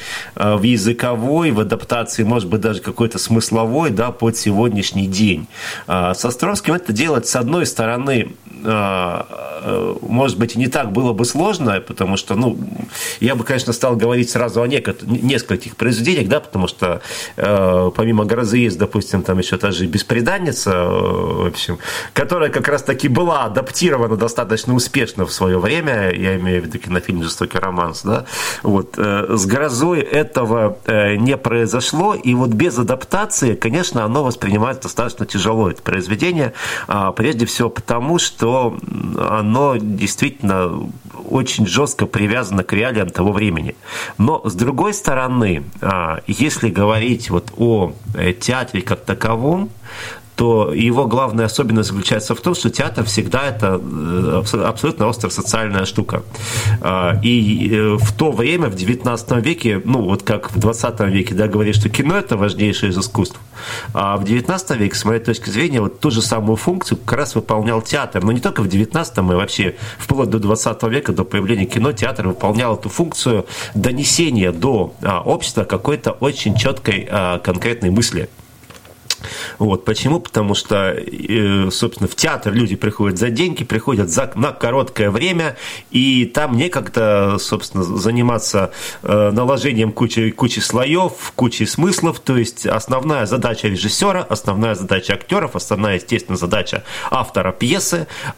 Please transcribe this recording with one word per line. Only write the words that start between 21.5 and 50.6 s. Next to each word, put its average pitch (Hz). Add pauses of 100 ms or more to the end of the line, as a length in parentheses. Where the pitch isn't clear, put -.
которая 147
как 135
раз-таки 143
была 151
адаптирована 117
достаточно 113
успешно 120
в -
свое 92
время, 113
я 95
имею 90
в -
виду -
кинофильм 87
"Жестокий 82
романс", 87
да, 123 (380)
вот, 98
э, 104
с 95
"Грозой" 139
этого, 117
э, 104
не 127
произошло, 123
и 123
вот 123
без 120
адаптации, 131
конечно, 120
оно 131
воспринимается 113
достаточно 113
тяжело, 101
это -
произведение, 120 (340)
а, 98
прежде 117
всего -
потому, 127
что 120 (400)
оно 110
действительно 98 (380)
очень 123
жестко 113
привязано 101
к -
реалиям 104
того 95
времени. 85 (420)
Но, 123
с 107
другой 135
стороны, 127 (200)
а, 87
если 117
говорить 110
вот 87
о, 107 (220)
э, 90
театре 120
как -
таковом, 123 (720)
то 110